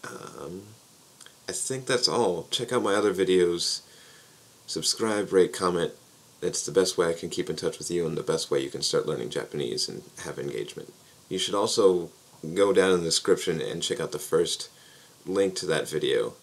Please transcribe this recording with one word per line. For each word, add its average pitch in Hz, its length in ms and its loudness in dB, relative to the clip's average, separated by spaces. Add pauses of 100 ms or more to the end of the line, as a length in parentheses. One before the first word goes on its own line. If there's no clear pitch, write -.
um, 85 600 -12 (840)
I 123 60 -8
think 131 320 -6
that's 123 240 2
all. 90 420 0
Check - 220 -4
out 117 100 2
my 101 100 2
other 104 200 4
videos, 90 720 2 (840)
subscribe, 104 640 0
rate, 92 220 6
comment. 87 400 0 (480)
It's - 240 -4
the 76 80 -6
best 92 240 4
way 85 100 4
I 82 60 0
can 82 160 -6
keep - 200 -6
in 82 60 -4
touch 82 220 -4
with - 120 -10
you 85 160 0
and 80 120 -2
the - 40 -4
best - 300 -2
way 71 100 2
you 67 80 -4
can - 120 -8
start - 240 0
learning 64 240 -4
Japanese - 580 -4
and - 160 -10 (220)
have 80 120 -8
engagement. - 560 -8 (360)
You 92 80 -4
should 92 180 -2
also 95 540 4 (440)
go 98 200 4
down 92 180 6
in 90 80 6
the 85 60 -2
description 82 560 0
and 82 200 -6
check 82 200 -4
out 80 100 -4
the 78 80 -6
first - 500 0 (560)
link 98 300 0
to - 120 -6
that 78 200 0
video. 67 560 0